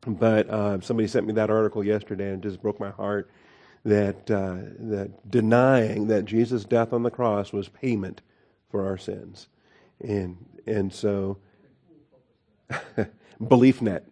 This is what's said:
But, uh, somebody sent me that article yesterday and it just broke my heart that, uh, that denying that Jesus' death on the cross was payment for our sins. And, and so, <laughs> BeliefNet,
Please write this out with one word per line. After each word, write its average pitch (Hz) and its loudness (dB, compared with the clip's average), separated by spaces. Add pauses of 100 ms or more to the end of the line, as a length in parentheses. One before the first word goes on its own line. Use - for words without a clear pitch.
But, 107 2
uh, 104 -2
somebody 110 -2
sent 104 0
me 110 -2
that 107 2
article 107 0
yesterday 101 -2
and 95 -8
it 107 -6
just 92 -8
broke 104 -4
my 98 -8
heart 101 -4 (540)
that, 104 0
uh, 95 -2 (240)
that 104 -8
denying 113 4
that 104 2
Jesus' 113 0
death 117 0
on 117 0
the 120 0
cross 104 -2
was 98 -6
payment 110 -4 (480)
for 98 -4
our 98 -4
sins. - -14 (500)
And, 95 -4 (280)
and 101 -2
so, 98 -2 (1300)
<laughs> - -6 (640)
BeliefNet, 120 4